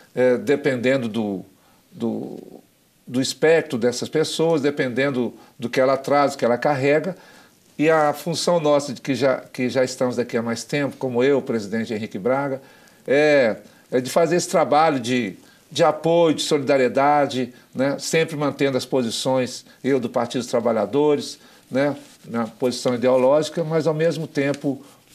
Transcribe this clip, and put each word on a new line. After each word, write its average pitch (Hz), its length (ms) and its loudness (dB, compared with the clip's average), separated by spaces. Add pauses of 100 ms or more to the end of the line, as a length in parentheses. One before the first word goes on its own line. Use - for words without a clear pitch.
(120)
É, 123 240 4
dependendo 131 720 0
do, 101 360 -4 (480)
do, 113 440 -6 (720)
do 127 140 -4
espectro 151 580 2
dessas 120 300 -2
pessoas, 160 520 0
dependendo 131 720 -2 (240)
do 117 140 -6
que 139 100 0
ela 131 160 4
traz, 139 360 2
do - 60 -12
que - 60 0
ela 120 140 2
carrega. 147 580 0 (640)
E 151 100 2
a 151 240 4
função 170 460 -2
nossa, 143 340 2
de 110 80 -12
que 139 140 -4
já, 127 220 2
que - 340 -4
já 127 140 0
estamos 127 340 -2
aqui 120 180 -2
há 113 60 0
mais 113 220 -6
tempo, 143 320 -4
como 123 260 -2
eu, 139 160 4
o 120 40 0
presidente 113 520 -4
Henrique 107 240 -6
Braga, 131 420 -2 (460)
é, 139 520 4 (340)
é 127 80 0
de 127 100 -6
fazer 170 240 2
esse 175 140 -2
trabalho 151 500 2
de, 117 380 -2 (340)
de 156 140 2
apoio, 165 500 4
de 139 80 -4
solidariedade, 135 1120 2 (180)
né? 139 280 -2
Sempre 160 340 -2
mantendo 139 420 0
as 120 80 -4
posições, 127 800 -2 (200)
eu 135 160 2
do 117 80 -4
Partido 120 320 -4
dos 117 100 -8
Trabalhadores, 120 880 0 (320)
né? 139 240 0 (300)
Na 117 240 -6
posição 123 480 -2
ideológica, 131 680 2
mas 156 240 -2
ao 160 80 2
mesmo 156 320 -2
tempo 139 560 -4 (320)